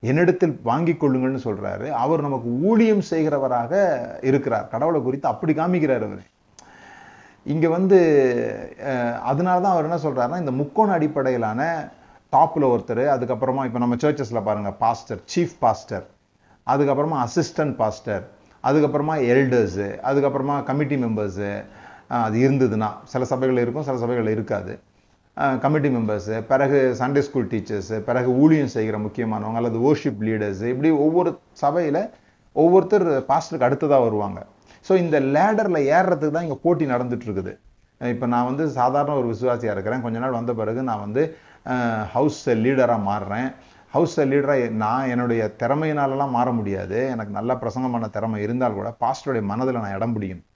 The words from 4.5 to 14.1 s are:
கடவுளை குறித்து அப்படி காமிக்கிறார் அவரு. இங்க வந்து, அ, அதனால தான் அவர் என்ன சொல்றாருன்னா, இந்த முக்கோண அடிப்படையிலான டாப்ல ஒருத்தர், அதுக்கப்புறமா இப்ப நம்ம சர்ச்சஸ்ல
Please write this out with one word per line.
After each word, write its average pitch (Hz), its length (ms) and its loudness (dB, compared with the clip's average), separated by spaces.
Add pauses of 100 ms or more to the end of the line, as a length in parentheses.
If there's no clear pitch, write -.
கடவுளை 151 340 0
குறித்து 135 260 -2
அப்படி 156 240 -2
காமிக்கிறார் 156 440 2
அவரு. 104 220 -6 (1200)
இங்க 160 260 0
வந்து, 147 1160 4
அ, 123 360 -2
அதனால 180 400 0
தான் 190 120 2
அவர் 165 120 2
என்ன 165 120 -2
சொல்றாருன்னா, 143 420 -2
இந்த 160 120 -2
முக்கோண 143 420 2
அடிப்படையிலான 147 960 0 (440)
டாப்ல 160 260 4
ஒருத்தர், 123 480 2
அதுக்கப்புறமா 131 580 0
இப்ப 120 140 -4
நம்ம 120 160 2
சர்ச்சஸ்ல 120 480 -2